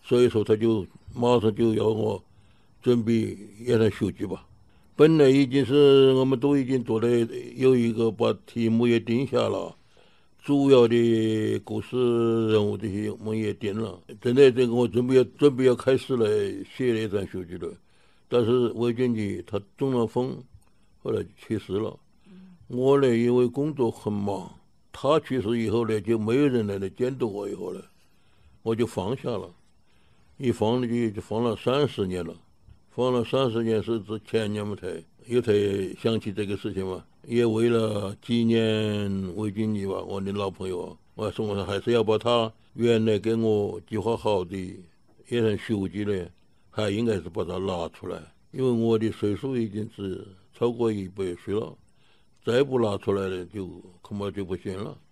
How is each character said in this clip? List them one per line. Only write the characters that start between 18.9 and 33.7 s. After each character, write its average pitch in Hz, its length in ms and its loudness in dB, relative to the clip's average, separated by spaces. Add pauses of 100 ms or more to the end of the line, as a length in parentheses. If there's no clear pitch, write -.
俊 120 220 -2
义 101 320 -4
他 101 100 -6 (200)
中 135 200 -2
了 117 80 2
风， 123 320 -4 (640)
后 - 100 -6
来 98 140 -4 (120)
去 - 200 -6
世 - 140 -10
了。 104 260 -4 (680)
我 135 320 2
呢， 127 160 4
因 120 200 2
为 123 120 4
工 143 260 -2
作 123 160 0
很 - 220 -6
忙， 101 420 -4 (380)
他 147 300 0
去 127 200 -4
世 113 180 -2
以 110 100 -2
后 117 180 0
呢， 107 140 -2
就 110 180 0
没 110 160 0
有 147 100 4
人 123 220 0
来， 98 100 -4
来 98 120 -6
监 127 280 -4
督 117 140 -4
我 101 160 -8
以 101 80 -6
后 92 180 -10
呢， 92 80 -12 (840)
我 113 120 0
就 113 100 2
放 104 300 -4
下 127 140 -8
了。 90 200 -8 (840)
一 127 160 -2
放 113 300 0
呢， 120 60 -4
就， 117 240 -2
就 104 100 -10
放 110 200 -6
了 117 140 -2
三 135 320 0
十 101 180 -4
年 90 160 -6
了。 85 140 -10 (560)
放 127 220 -2
了 120 100 0
三 135 260 0
十 117 140 -2
年， 113 180 2